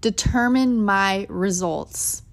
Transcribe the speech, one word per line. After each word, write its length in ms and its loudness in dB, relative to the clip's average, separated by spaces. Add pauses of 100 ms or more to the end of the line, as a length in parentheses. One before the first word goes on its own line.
determine 800 2
my 460 0
results. 1040 -4